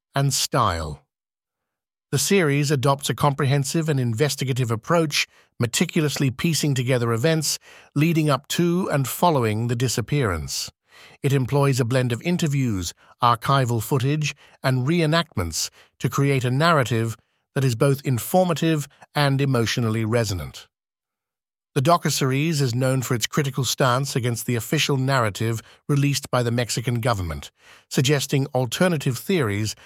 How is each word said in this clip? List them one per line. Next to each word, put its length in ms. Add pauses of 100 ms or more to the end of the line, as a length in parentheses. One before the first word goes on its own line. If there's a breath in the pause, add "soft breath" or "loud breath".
(140)
and 200
style. 680 (1080)
The 80
series 500
adopts 400
a 60
comprehensive 720
and 100
investigative 720
approach, 580 (320 soft breath)
meticulously 720
piecing 460
together 360
events 460 (380 loud breath)
leading 340
up 200
to 400
and 180
following 600
the 80
disappearance. 960 (520 loud breath)
It 100
employs 460
a 60
blend 280
of 80
interviews, 720 (280 soft breath)
archival 600
footage, 540 (280 soft breath)
and 240
reenactments 800 (300 soft breath)
to 80
create 380
a 60
narrative 640 (380)
that 100
is 100
both 300
informative 840 (280 loud breath)
and 260
emotionally 640
resonant. 640 (1080)
The 80
docuseries 800
is 120
known 280
for 140
its 120
critical 380
stance 500
against 300
the 100
official 400
narrative 640 (280 loud breath)
released 420
by 100
the 100
Mexican 500
government, 500 (380 loud breath)
suggesting 640
alternative 640
theories 580 (100)